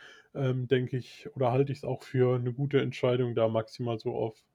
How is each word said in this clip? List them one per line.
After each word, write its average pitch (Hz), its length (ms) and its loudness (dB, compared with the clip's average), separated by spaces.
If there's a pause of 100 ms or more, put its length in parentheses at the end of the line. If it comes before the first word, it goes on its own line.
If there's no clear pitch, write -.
(360)
ähm, 127 320 -2
denke 127 300 0
ich, - 380 -12
oder 127 160 2
halte 139 200 2
ich's - 120 -8
auch 131 200 -6
für 127 360 2
'ne 123 140 -4
gute 139 280 0
Entscheidung, 123 520 0
da 113 140 2
maximal 113 520 -2
so 123 160 -6
auf 120 280 -6 (120)